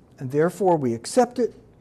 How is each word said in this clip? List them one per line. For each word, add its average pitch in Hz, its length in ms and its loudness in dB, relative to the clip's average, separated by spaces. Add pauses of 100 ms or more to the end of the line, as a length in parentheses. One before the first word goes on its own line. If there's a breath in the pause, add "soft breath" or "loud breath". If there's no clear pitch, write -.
(180)
and 131 140 -10
therefore 170 440 2
we 131 160 -2
accept 240 460 0
it, 233 160 -2 (260)